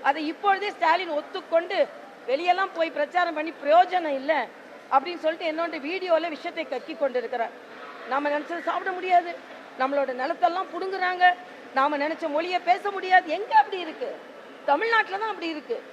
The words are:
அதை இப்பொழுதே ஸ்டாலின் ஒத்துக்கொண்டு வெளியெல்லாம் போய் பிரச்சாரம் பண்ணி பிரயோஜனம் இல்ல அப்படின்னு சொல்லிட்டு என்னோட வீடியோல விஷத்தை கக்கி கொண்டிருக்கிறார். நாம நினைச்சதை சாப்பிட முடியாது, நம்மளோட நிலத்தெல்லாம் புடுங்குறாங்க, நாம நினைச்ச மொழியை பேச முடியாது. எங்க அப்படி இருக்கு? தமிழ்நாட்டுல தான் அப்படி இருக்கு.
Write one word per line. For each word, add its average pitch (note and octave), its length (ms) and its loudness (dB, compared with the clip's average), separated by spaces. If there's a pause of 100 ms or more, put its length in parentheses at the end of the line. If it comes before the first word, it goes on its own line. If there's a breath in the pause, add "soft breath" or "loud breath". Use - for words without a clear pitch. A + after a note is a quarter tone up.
அதை C#4+ 220 2
இப்பொழுதே G4 460 0
ஸ்டாலின் E4+ 480 2
ஒத்துக்கொண்டு F4 600 0 (460)
வெளியெல்லாம் F4+ 500 2
போய் D#4+ 220 -2
பிரச்சாரம் D#4+ 400 0
பண்ணி D#4 140 -4 (100)
பிரயோஜனம் E4 580 4
இல்ல C#4+ 140 0 (580)
அப்படின்னு E4 320 2
சொல்லிட்டு E4 260 -2
என்னோட E4 320 -4
வீடியோல E4+ 480 0
விஷத்தை D#4+ 360 -8
கக்கி C4 300 -8
கொண்டிருக்கிறார். A#3+ 580 -2 (560)
நாம C#4+ 220 0
நினைச்சதை D4+ 320 -4
சாப்பிட F#4 280 -2
முடியாது, F4+ 400 2 (460)
நம்மளோட C4+ 360 0
நிலத்தெல்லாம் E4+ 580 0
புடுங்குறாங்க, F4+ 520 -2 (500)
நாம C#4+ 240 2
நினைச்ச D#4 320 -2
மொழியை F4 300 0
பேச F#4 320 2
முடியாது. F#4 340 4 (100)
எங்க G#4 220 -4
அப்படி G4+ 220 4
இருக்கு? C4 300 -6 (560)
தமிழ்நாட்டுல G4+ 560 2
தான் A4 120 -4
அப்படி E4+ 160 -6
இருக்கு. D4 280 -6 (160)